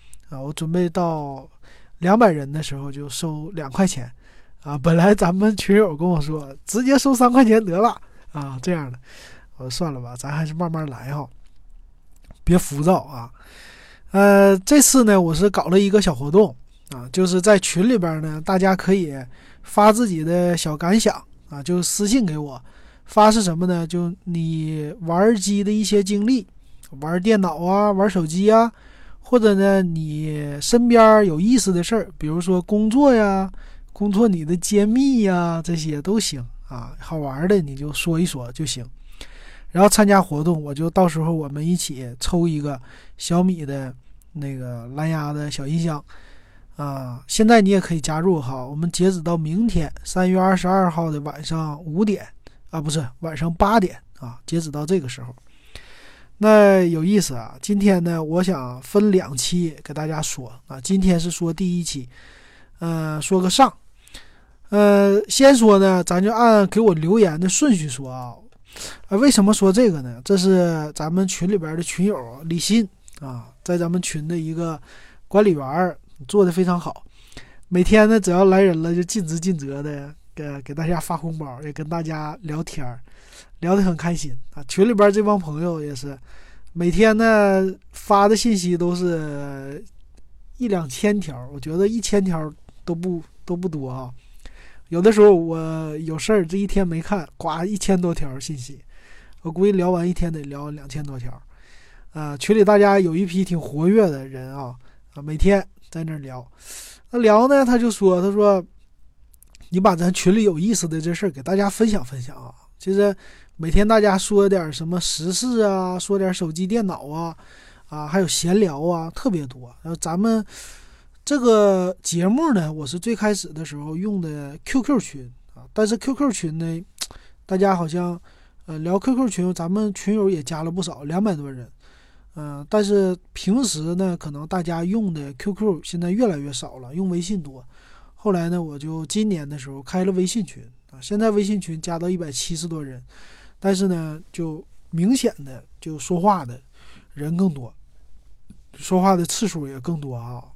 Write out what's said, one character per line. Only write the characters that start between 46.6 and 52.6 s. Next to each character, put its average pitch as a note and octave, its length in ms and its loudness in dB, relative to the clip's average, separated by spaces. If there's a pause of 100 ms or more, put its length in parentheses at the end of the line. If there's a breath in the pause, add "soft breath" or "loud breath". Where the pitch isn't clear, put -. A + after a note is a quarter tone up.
啊。 C3+ 500 -10
现 G#3+ 220 2
在 A#3 140 8
你 F#3+ 80 4
也 G3 100 4
可 E3+ 140 -4
以 D#3+ 80 -4
加 D#3 180 -4
入 F3 180 2
哈， B2+ 280 -8
我 C#3 80 -12
们 E3 180 -4
截 F3+ 180 0
止 F3 120 -2
到 E3+ 120 -2
明 E3 320 -2
天 F3 240 0 (140)
三 F#3 260 0
月 F#3 80 2
二 F#3+ 160 2
十 F#3 140 -2
二 F#3 220 2
号 E3 200 -2
的 D3+ 100 -4
晚 D3 220 -12
上 D#3 420 -6
五 E3 200 -2
点 G3+ 240 -4 (400 soft breath)